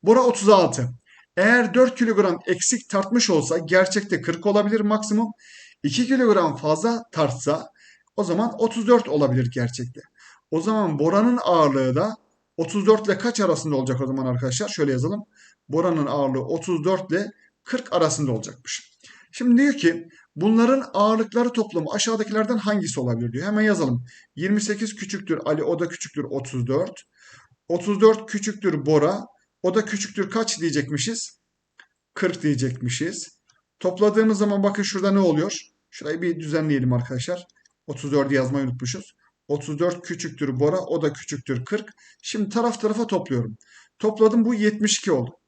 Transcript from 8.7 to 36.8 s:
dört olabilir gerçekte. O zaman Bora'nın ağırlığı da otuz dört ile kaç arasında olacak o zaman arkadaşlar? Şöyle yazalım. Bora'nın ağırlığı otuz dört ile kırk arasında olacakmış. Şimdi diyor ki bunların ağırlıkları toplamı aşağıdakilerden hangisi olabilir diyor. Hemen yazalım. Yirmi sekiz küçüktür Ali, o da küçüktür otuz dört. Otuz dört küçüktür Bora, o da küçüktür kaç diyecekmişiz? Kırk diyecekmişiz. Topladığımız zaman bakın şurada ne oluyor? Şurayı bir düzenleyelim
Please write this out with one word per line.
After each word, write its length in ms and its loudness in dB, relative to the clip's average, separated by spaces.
dört 200 4
olabilir 460 2
gerçekte. 460 -6
O 100 -2
zaman 380 0
Bora'nın 440 4
ağırlığı 520 2
da 220 -2
otuz 300 -2
dört 200 6
ile 120 0
kaç 220 -2
arasında 360 0
olacak 240 -2
o 60 -4
zaman 200 -4
arkadaşlar? 420 -2
Şöyle 240 0
yazalım. 320 -2
Bora'nın 380 0
ağırlığı 380 -2
otuz 400 -4
dört 260 0
ile 200 -2
kırk 280 -8
arasında 400 0
olacakmış. 600 -10
Şimdi 300 4
diyor 120 4
ki 340 0
bunların 580 2
ağırlıkları 580 2
toplamı 400 -2
aşağıdakilerden 640 -2
hangisi 440 -2
olabilir 320 -2
diyor. 140 -6
Hemen 160 0
yazalım. 420 2
Yirmi 240 0
sekiz 340 -4
küçüktür 500 -6
Ali, 180 0
o 160 0
da 100 -2
küçüktür 360 -8
otuz 420 -6
dört. 360 -4
Otuz 320 -2
dört 300 6
küçüktür 560 -4
Bora, 380 2
o 120 0
da 100 2
küçüktür 460 -6
kaç 300 -4
diyecekmişiz? 800 -4
Kırk 280 -2
diyecekmişiz. 960 -4
Topladığımız 580 2
zaman 240 2
bakın 200 0
şurada 280 0
ne 80 4
oluyor? 400 2
Şurayı 320 -8
bir 180 -4
düzenleyelim 520 0